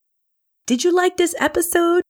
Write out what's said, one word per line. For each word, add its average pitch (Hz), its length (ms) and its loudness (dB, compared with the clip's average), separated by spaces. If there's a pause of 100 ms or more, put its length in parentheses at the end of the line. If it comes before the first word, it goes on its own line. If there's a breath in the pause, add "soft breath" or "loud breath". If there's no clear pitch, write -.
(680)
Did 247 160 0
you 359 80 0
like 359 280 0
this 349 200 0
episode? 339 720 0